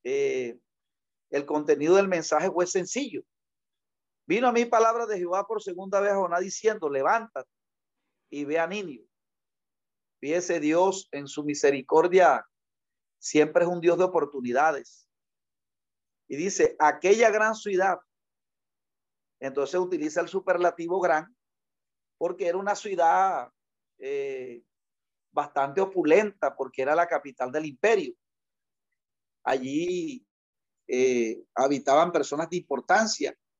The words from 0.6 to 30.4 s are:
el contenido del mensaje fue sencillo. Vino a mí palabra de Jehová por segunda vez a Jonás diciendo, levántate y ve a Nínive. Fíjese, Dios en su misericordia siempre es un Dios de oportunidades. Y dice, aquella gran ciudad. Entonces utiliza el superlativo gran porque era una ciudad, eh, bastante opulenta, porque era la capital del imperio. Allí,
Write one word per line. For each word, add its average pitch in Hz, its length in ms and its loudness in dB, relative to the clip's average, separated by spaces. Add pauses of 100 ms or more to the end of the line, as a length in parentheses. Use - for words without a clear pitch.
el 143 160 -4
contenido 151 500 2
del 196 120 4
mensaje 170 440 -2
fue 175 160 0
sencillo. 196 560 -6 (1040)
Vino 233 200 2
a 247 40 4
mí 233 140 2
palabra 233 400 2
de 214 120 -4
Jehová 180 280 -2
por 220 160 -6
segunda 190 380 -4
vez 202 120 2
a 196 60 0
Jonás 180 240 0
diciendo, 196 480 -2
levántate 147 600 -2 (800)
y 143 160 -8
ve 151 140 -2
a 165 80 0
Nínive. 175 400 -10 (1120)
Fíjese, 170 400 -2
Dios 175 520 2
en 143 160 -10
su 147 160 -10
misericordia 147 1000 2 (760)
siempre 156 440 2
es 170 60 0
un 175 120 -4
Dios 170 160 4
de 180 80 2
oportunidades. 143 1040 -2 (1160)
Y 135 80 -12
dice, 170 440 0
aquella 185 500 4
gran 220 260 0
ciudad. 190 420 0 (1400)
Entonces 135 400 -2
utiliza 175 420 -2
el 175 60 -4
superlativo 175 720 -2
gran 165 360 0 (840)
porque 175 300 -4
era 170 100 0
una 202 180 -2
ciudad, 180 760 0 (480)
eh, 131 640 -8 (680)
bastante 139 500 -2
opulenta, 185 720 2
porque 131 260 -6
era 139 140 2
la 170 120 2
capital 135 440 -6
del 156 140 -4
imperio. 220 500 0 (1300)
Allí, 143 840 -4 (640)